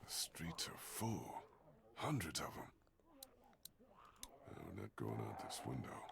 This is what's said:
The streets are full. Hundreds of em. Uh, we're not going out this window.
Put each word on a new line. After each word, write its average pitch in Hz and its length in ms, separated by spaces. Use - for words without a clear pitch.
The - 60
streets - 560
are - 100
full. - 640
Hundreds 113 440
of - 60
em. - 240
Uh, - 60
we're - 160
not 53 140
going 55 320
out - 180
this - 200
window. 60 460